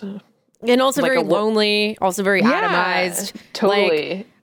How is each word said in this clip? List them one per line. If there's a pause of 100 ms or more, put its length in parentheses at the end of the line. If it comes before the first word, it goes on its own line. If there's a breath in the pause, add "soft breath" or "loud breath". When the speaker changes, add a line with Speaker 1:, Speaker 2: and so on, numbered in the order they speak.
(600)
Speaker 1:
And
also
Speaker 2:
Like
Speaker 1:
very
Speaker 2:
a
lo-
Speaker 1:
lonely,
also
very
Speaker 2:
Yeah,
Speaker 1:
atomized. (200)
Speaker 2:
totally.
Speaker 1:
Like, (160)